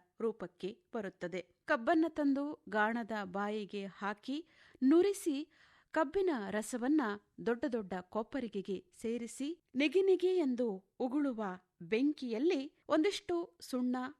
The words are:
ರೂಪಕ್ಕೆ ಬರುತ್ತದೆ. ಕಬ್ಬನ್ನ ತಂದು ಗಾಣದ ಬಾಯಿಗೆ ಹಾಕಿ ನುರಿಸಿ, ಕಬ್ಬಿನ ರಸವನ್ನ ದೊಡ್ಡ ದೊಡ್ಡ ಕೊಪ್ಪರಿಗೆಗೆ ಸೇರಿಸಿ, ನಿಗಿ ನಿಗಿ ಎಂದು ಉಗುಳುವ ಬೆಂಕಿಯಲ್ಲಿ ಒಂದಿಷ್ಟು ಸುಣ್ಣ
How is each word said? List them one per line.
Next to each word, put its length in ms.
ರೂಪಕ್ಕೆ 580
ಬರುತ್ತದೆ. 520
ಕಬ್ಬನ್ನ 440
ತಂದು 600
ಗಾಣದ 420
ಬಾಯಿಗೆ 640
ಹಾಕಿ 600
ನುರಿಸಿ, 680
ಕಬ್ಬಿನ 400
ರಸವನ್ನ 500
ದೊಡ್ಡ 260
ದೊಡ್ಡ 280
ಕೊಪ್ಪರಿಗೆಗೆ 840
ಸೇರಿಸಿ, 720
ನಿಗಿ 280
ನಿಗಿ 340
ಎಂದು 480
ಉಗುಳುವ 440
ಬೆಂಕಿಯಲ್ಲಿ 920
ಒಂದಿಷ್ಟು 720
ಸುಣ್ಣ 360